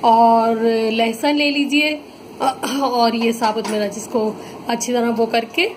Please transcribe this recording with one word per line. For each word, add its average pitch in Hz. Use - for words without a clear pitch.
और 226
लहसुन 226
ले 294
लीजिए 294
और 240
ये 226
साबुत 220
मिर्च, 208
इसको 214
अच्छी 240
तरह 233
वो 226
करके 233